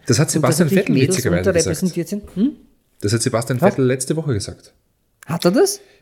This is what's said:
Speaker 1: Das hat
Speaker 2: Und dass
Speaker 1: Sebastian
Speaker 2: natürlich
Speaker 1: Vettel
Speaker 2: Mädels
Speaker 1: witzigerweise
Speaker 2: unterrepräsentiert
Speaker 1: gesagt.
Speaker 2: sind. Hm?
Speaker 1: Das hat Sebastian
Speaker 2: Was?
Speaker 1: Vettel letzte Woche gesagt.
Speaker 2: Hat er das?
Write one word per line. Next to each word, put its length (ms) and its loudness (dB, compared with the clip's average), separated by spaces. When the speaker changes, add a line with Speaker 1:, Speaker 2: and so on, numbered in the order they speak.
Speaker 1:
Das 120 2
hat 160 2
Speaker 2:
Und 80 0
dass 160 2
Speaker 1:
Sebastian 80 4
Speaker 2:
natürlich 180 2
Speaker 1:
Vettel 100 0
Speaker 2:
Mädels 220 2
Speaker 1:
witzigerweise 340 0
Speaker 2:
unterrepräsentiert 600 -2
Speaker 1:
gesagt. 240 -10
Speaker 2:
sind. 120 0
Hm? 100 -4
Speaker 1:
Das 120 -2
hat 100 0
Sebastian 380 -2
Speaker 2:
Was? 100 4
Speaker 1:
Vettel 160 2
letzte 300 -2
Woche 180 -4
gesagt. 380 -8
Speaker 2:
Hat 180 -4
er 80 4
das? 280 2